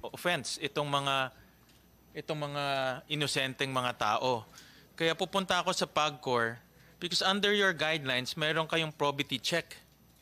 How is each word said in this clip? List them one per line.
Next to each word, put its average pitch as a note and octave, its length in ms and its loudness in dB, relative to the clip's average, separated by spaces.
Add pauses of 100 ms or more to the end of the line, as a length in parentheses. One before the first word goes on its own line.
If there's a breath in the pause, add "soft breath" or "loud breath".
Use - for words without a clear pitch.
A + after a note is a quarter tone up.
offense D#3+ 560 -4
itong D3 240 -2
mga, C#3 480 0 (800 loud breath)
itong D3+ 260 -6
mga C#3+ 240 -4 (460)
inosenteng C3+ 600 0
mga B2 260 0
tao. A#2 480 2 (480 loud breath)
Kaya E3 200 2
pupunta F#3 480 0
ako F3 80 0
sa F3+ 160 0
pagcor B2+ 720 0 (400 loud breath)
because F3 240 -2
under G3+ 320 4
your G3 160 4
guidelines, C#3+ 640 0
meron D#3 320 0
kayong D#3+ 240 0
probity C#3+ 480 0
check. - 400 -2 (440)